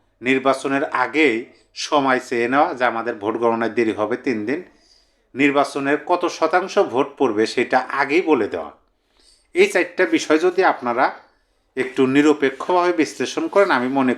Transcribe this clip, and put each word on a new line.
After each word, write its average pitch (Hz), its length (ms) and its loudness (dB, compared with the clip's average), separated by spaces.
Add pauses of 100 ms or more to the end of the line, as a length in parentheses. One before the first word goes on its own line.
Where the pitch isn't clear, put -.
(220)
নির্বাচনের 135 640 0 (200)
আগেই 127 320 2 (520)
সময় 135 400 2
চেয়ে 120 260 -2
নেওয়া 151 200 2
যে 127 180 -2
আমাদের 117 300 -4
ভোট 110 200 -2
গণনায় 117 360 0
দেরি 110 220 2
হবে 107 180 -2
তিন 127 280 -4
দিন, 139 140 -4 (760)
নির্বাচনের 139 640 0 (120)
কত 175 140 0 (140)
শতাংশ 185 360 0 (200)
ভোট 135 140 0 (100)
পড়বে 110 300 2
সেটা 127 320 0 (220)
আগেই 147 300 0
বলে 113 220 -2
দেওয়া, 76 180 -10 (840)
এই 196 160 4
চারটা 180 320 -2 (120)
বিষয় 156 300 2
যদি 185 180 2
আপনারা 127 420 0 (720)
একটু 131 240 -2 (140)
নিরপেক্ষভাবে 147 760 2 (100)
বিশ্লেষণ 135 420 -4 (100)
করেন, 196 240 4
আমি 123 120 -2 (100)
মনে 127 180 2